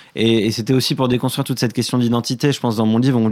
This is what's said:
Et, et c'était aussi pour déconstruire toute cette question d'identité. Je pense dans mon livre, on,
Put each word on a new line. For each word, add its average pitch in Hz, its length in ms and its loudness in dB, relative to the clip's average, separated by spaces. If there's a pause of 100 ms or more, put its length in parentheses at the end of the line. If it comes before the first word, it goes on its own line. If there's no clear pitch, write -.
(160)
Et, 113 320 2
et - 20 0
c'était 117 240 -2
aussi 131 200 0
pour 131 140 0
déconstruire 127 360 -2
toute 127 160 -6
cette 117 120 0
question 123 240 -2
d'identité. 120 560 0
Je - 80 -4
pense 117 160 -2
dans 113 80 0
mon 110 140 2
livre, 127 200 2
on, 110 120 2